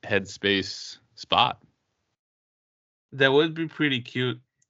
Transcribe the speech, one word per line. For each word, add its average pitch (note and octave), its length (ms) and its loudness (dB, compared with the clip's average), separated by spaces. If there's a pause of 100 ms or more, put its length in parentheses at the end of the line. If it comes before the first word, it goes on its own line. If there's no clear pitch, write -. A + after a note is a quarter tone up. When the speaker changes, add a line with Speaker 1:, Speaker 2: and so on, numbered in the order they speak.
Speaker 1:
headspace G2 920 -2 (180)
spot. - 440 0 (1500)
Speaker 2:
That C3+ 200 4
would D#3 220 4
be E3 120 -6
pretty C#3 340 -2
cute, B2 400 -4 (300)